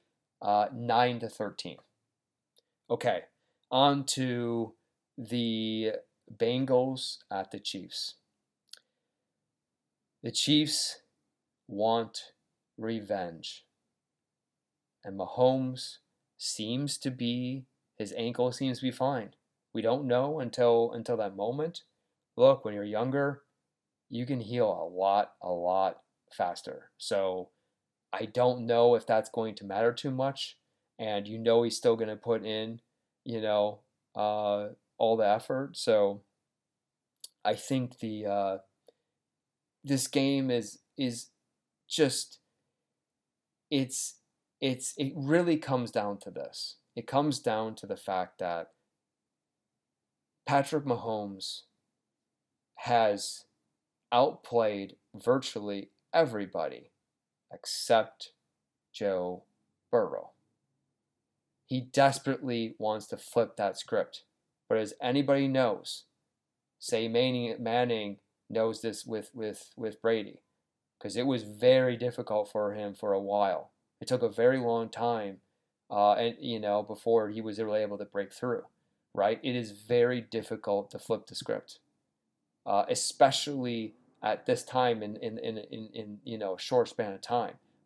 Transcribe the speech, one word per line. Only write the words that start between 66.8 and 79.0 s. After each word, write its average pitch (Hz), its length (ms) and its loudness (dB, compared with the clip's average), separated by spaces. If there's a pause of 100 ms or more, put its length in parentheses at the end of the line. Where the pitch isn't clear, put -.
Manning, 120 500 0
Manning 113 600 0 (320)
knows 110 320 0
this 110 240 -6
with, 110 280 -6
with, 107 420 -10
with 110 260 -8
Brady, 113 380 0 (580)
'cause 101 180 -8
it 123 100 0
was 127 160 0
very 123 540 6
difficult 113 540 -2
for 104 240 -2
him 104 200 -6
for 104 180 -2
a 98 80 2
while. 98 500 0 (300)
It 120 80 -10
took 123 140 0
a 117 60 2
very 120 300 4
long 117 320 -2
time, 110 500 -4 (500)
uh, 104 220 6
and, 117 260 2
you 120 220 -4
know, 104 220 2
before 107 480 2
he 107 100 -6
was 107 180 -6
really 107 240 0
able 101 160 -4
to 104 60 -8
break 101 280 -6
through, 123 320 -4 (500)